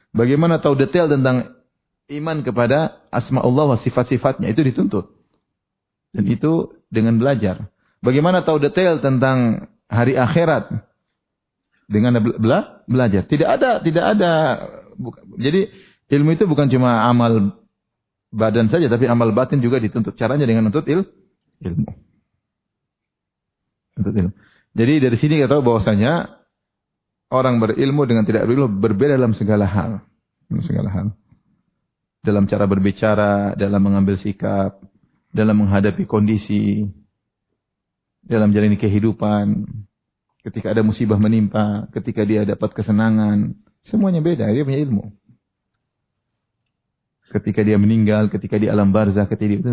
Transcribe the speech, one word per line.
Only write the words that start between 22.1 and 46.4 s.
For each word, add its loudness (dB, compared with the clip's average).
Menuntut -4
ilmu. -2
Jadi 2
dari 2
sini 0
kita 2
tahu 2
bahwasanya 0
orang 2
berilmu 0
dengan 2
tidak 0
berilmu 2
berbeda 2
dalam 2
segala 0
hal. -4
Dalam -4
segala -4
hal. -4
Dalam 0
cara 0
berbicara, 0
dalam 0
mengambil 0
sikap, -4
dalam 2
menghadapi 0
kondisi, -2
dalam 2
jalani 2
kehidupan, 0
ketika -6
ada 2
musibah 0
menimpa, 0
ketika -6
dia 0
dapat -4
kesenangan, 0
semuanya -2
beda, -2
dia -2
punya -2
ilmu. -4